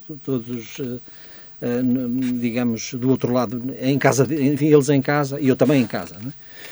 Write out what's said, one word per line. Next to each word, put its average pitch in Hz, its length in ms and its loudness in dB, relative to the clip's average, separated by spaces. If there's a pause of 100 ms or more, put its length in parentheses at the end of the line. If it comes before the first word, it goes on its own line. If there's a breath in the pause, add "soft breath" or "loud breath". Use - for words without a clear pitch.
(220)
todos, 120 560 -8
eh, 123 200 -8 (640 loud breath)
eh, 123 180 -2
n-, 123 580 0
digamos, 120 540 -2
do 127 160 -2
outro 123 240 2
lado, 120 300 -2 (180)
em 135 180 2
casa, 127 280 4
de, 139 200 0
enfim, 147 200 0
eles 147 240 6
em 139 100 4
casa, 143 400 -2
e 139 80 0
eu 123 80 4
também 135 240 4
em 113 60 2
casa, 90 340 -8
não 117 80 -10
é? 147 40 -10 (400 loud breath)